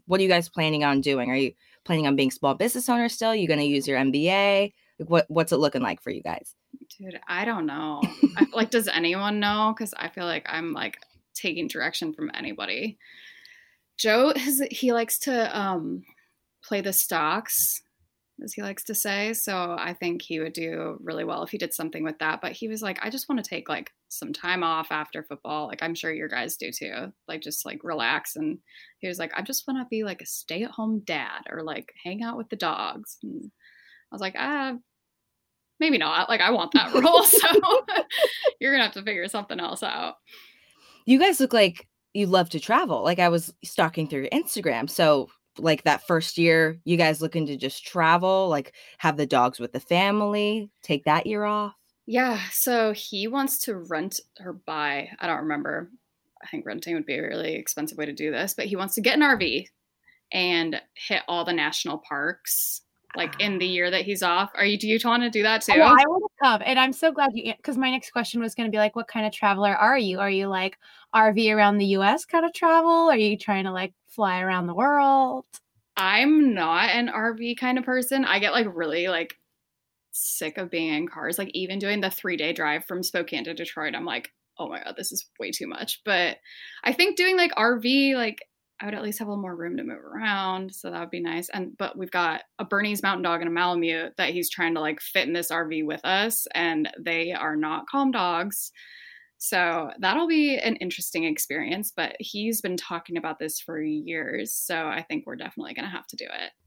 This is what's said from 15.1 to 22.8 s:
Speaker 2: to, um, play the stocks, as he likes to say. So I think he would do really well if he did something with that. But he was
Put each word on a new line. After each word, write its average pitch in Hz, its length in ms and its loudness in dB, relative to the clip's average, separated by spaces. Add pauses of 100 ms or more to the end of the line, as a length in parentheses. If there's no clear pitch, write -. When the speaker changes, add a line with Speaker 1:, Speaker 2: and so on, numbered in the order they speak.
Speaker 2:
to, 240 360 -2
um, 185 480 -4 (600)
play 202 160 -4
the 196 140 -4
stocks, - 880 -2 (600)
as 214 120 -12
he 208 80 -10
likes 196 220 -10
to 220 100 -8
say. 208 400 -2
So 180 440 -4
I 175 140 -6
think 175 300 -4
he 165 180 -6
would 165 140 -6
do 165 480 -8
really 165 220 -8
well 165 180 -6
if 165 80 -10
he - 80 -6
did 170 160 -6
something 160 300 -8
with 156 160 -6
that. 156 200 -2
But - 120 -8
he - 160 -10
was 214 120 -8